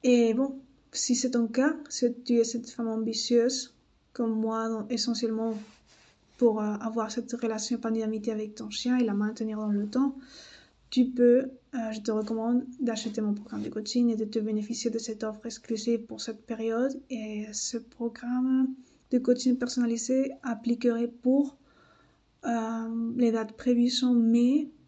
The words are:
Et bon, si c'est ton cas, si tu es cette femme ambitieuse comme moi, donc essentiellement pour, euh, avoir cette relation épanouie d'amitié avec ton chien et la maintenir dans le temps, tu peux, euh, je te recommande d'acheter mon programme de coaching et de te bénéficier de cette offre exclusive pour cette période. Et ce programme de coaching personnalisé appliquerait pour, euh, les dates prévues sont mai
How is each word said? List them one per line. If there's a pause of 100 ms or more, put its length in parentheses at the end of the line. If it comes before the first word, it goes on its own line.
Et
bon, (320)
si
c'est
ton
cas, (140)
si (100)
tu
es
cette
femme
ambitieuse (380)
comme
moi,
donc
essentiellement (840)
pour,
euh,
avoir
cette
relation
épanouie
d'amitié
avec
ton
chien
et
la
maintenir
dans
le
temps, (760)
tu
peux, (240)
euh,
je
te
recommande (160)
d'acheter
mon
programme
de
coaching
et
de
te
bénéficier
de
cette
offre
exclusive
pour
cette
période.
Et
ce
programme (420)
de
coaching
personnalisé (100)
appliquerait
pour, (880)
euh,
les
dates
prévues
sont
mai (180)